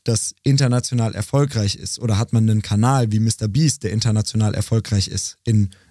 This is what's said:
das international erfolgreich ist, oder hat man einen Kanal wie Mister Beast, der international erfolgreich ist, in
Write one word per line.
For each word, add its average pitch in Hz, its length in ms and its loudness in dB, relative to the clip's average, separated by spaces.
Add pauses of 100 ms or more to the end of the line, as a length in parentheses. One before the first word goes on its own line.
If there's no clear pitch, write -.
das - 300 -2 (100)
international 123 720 2
erfolgreich 113 600 0
ist, - 240 -10
oder 110 200 0
hat 117 140 -4
man 110 160 4
einen 107 140 2
Kanal 120 480 2
wie 107 100 2
Mister 110 280 -2
Beast, 139 340 0
der 95 100 -4
international 110 640 0
erfolgreich 104 540 -2
ist, - 360 -8
in 104 260 2 (200)